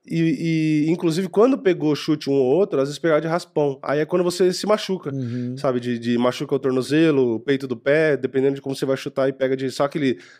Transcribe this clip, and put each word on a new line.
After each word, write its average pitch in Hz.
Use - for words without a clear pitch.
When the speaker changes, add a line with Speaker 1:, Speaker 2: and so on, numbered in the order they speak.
Speaker 1:
e, 160
e, 160
inclusive, 170
quando 262
pegou 160
chute 151
um -
ou 139
outro, 156
às 139
vezes 147
pegava 156
de 165
raspão. 156
Aí 143
é 156
quando 180
você 180
se 180
machuca, 190
Speaker 2:
Uhum. 123
Speaker 1:
sabe? 131
De, 120
de 120
machuca 123
o -
tornozelo, 131
o 107
peito 135
do 123
pé, 147
dependendo 131
de 139
como 135
você 139
vai 131
chutar 135
e 135
pega 135
de, 135
só 131
aquele, 143